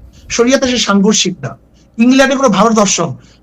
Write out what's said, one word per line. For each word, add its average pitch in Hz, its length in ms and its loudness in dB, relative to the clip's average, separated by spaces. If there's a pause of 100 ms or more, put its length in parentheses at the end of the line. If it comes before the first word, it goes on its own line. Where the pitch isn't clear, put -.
(300)
শরিয়াতে 262 360 0
এসে 247 120 -2
সাংঘর্ষিক 202 640 0
না, - 140 -12 (420)
ইংল্যান্ডের 262 400 2
কোনো 269 100 0
ভালো 208 220 2
দর্শন 196 440 0 (280)